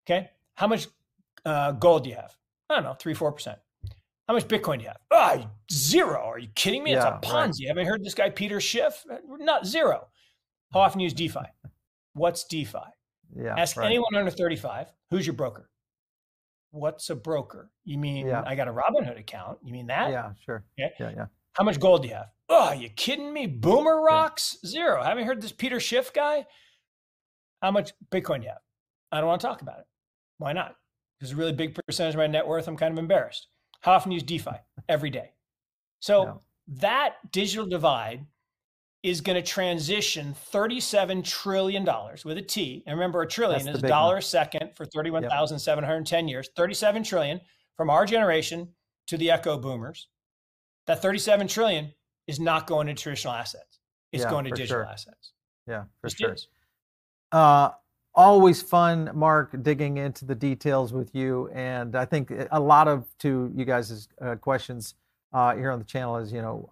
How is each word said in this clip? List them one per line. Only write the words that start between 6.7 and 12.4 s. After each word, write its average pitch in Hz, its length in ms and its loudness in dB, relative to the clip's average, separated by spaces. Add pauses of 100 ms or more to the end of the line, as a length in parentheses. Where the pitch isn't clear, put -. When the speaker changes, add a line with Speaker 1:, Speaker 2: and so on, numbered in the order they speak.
Speaker 1:
me? 302 100 0
It's 127 120 4
a - 20 4
Speaker 2:
Yeah, 110 40 2
right. 104 100 -8 (300)
Speaker 1:
Ponzi. 135 160 -8
Haven't 170 180 -2
you 175 60 -2
heard 214 120 -4
this 196 120 -10
guy, 202 160 2
Peter 202 280 -4
Schiff?" - 460 -2 (220)
"Not 285 400 -2
zero." 214 400 0 (640)
"How 185 60 4
often 190 220 4
you - 20 0
use 165 100 -2
DeFi?" 143 280 -4 (220)
Speaker 2:
<laughs> - 500 -20
Speaker 1:
"What's 170 320 0